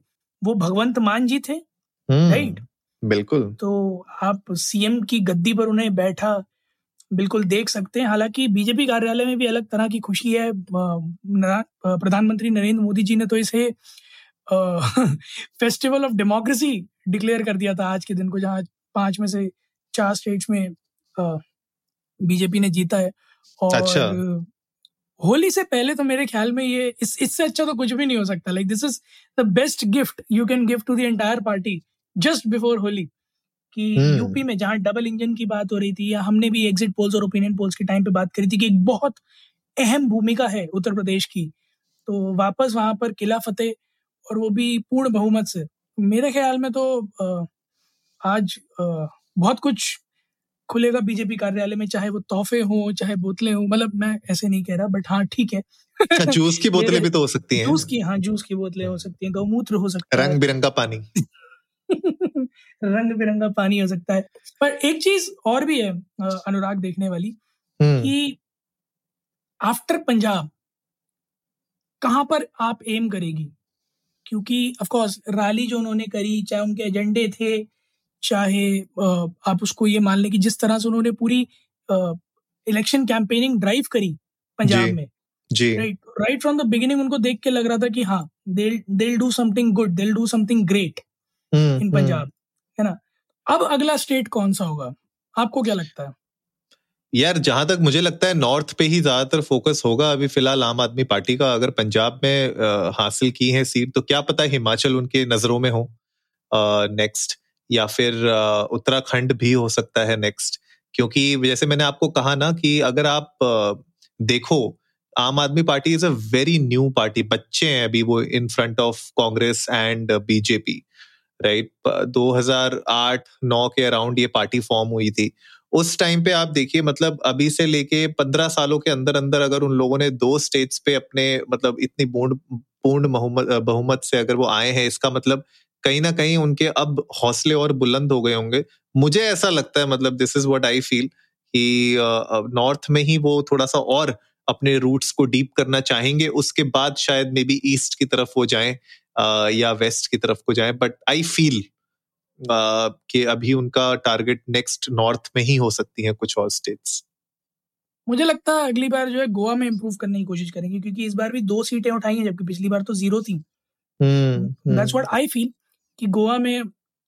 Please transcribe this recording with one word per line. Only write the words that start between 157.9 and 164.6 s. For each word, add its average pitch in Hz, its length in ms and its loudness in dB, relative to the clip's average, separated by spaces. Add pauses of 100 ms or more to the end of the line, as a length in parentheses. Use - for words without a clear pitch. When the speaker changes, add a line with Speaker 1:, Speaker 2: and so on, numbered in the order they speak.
Speaker 1:
मुझे 247 160 0
लगता 311 280 0
है 302 160 2
अगली 254 200 0
बार 254 220 -2
जो 247 100 -2
है 269 60 0
गोवा 214 280 -2
में 247 120 0
इम्प्रूव 220 280 -4
करने 202 240 -4
की 196 60 -2
कोशिश 175 260 -6
करेंगे, 180 300 -8
क्योंकि 208 240 -6
इस 208 100 -4
बार 214 180 -2
भी 254 80 -4
दो 208 220 0
सीटें 233 280 -2
उठाई 214 260 -2
हैं, 226 80 -2
जबकि 190 200 -4
पिछली 180 240 -4
बार 202 140 0
तो 208 120 -6
ज़ीरो 196 280 0
थी। 220 100 -6 (680)
Speaker 2:
हम्म, 135 460 2 (260)